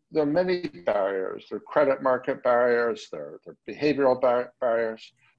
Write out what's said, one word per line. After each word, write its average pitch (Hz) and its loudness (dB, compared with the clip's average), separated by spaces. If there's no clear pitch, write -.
there 156 0
are - 0
many 175 0
barriers. 98 -2
There 110 -8
are 104 -10
credit 135 2
market 127 0
barriers, 120 2
there, 76 -12
there 82 -18
are - -14
behavioral 135 2
bar-, 123 2
barriers, 117 -2